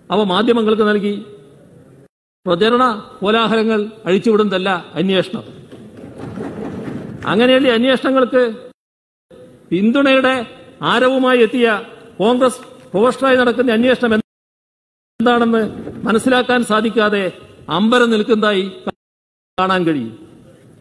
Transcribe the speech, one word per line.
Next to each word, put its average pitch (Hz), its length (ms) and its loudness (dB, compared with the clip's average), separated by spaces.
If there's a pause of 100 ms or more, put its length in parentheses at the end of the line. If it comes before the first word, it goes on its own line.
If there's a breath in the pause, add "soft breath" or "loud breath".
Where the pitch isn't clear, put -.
(100)
അവ 185 100 2 (100)
മാധ്യമങ്ങൾക്ക് 214 600 2
നൽകി 202 240 -2 (1300)
പ്രചരണ 214 380 2 (360)
കോലാഹലങ്ങൾ 220 600 0 (280)
അഴിച്ചുവിടുന്നതല്ല 196 600 2 (300)
അന്വേഷണം. 185 440 -2 (1900)
അങ്ങനെയല്ലേ 254 440 4
അന്വേഷണങ്ങൾക്ക് 262 640 0 (1300)
പിന്തുണയുടെ 262 640 2 (580)
ആരവുമായി 254 540 2
എത്തിയ 233 200 0 (540)
കോൺഗ്രസ് 247 400 0 (320)
പ്രൊഫഷണലായി 247 480 2
നടക്കുന്ന 240 380 0
അന്വേഷണം 240 320 2 (1080)
എന്താണെന്ന് 233 420 2 (440)
മനസ്സിലാക്കാൻ 247 580 0
സാധിക്കാതെ 208 680 0 (360)
അമ്പരം 226 420 2
നിൽക്കുന്നതായി 208 600 0 (840)
കാണാൻ 185 280 0
കഴിയും. 123 320 -4 (640)